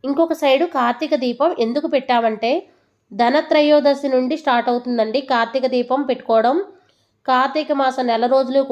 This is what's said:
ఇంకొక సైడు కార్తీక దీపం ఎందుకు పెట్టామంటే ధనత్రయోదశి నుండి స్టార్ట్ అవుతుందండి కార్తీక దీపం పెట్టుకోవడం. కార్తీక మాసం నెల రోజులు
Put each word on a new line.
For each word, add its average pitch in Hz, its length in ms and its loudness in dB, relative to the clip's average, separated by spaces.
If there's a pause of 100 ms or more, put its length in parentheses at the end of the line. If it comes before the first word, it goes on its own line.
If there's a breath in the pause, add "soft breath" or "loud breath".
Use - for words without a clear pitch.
ఇంకొక 311 380 0
సైడు 277 240 4 (100)
కార్తీక 247 480 0
దీపం 247 260 0 (160)
ఎందుకు 285 300 -4
పెట్టామంటే 233 560 0 (600 soft breath)
ధనత్రయోదశి 285 1000 2
నుండి 254 280 0
స్టార్ట్ 240 300 0
అవుతుందండి 240 480 -2 (120)
కార్తీక 240 340 -2 (100)
దీపం 247 240 0 (100)
పెట్టుకోవడం. 233 460 0 (720 soft breath)
కార్తీక 277 540 0
మాసం 262 320 -2
నెల 226 220 0
రోజులు 269 280 2 (100)